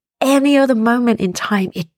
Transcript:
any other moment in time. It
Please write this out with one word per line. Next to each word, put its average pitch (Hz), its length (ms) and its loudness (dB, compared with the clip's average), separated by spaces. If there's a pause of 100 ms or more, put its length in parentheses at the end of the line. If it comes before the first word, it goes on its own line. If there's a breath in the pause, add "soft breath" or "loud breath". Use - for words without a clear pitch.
(200)
any 277 360 2
other 269 180 2
moment 233 460 0
in 185 140 -4
time. 190 400 -4
It 170 120 -8 (120)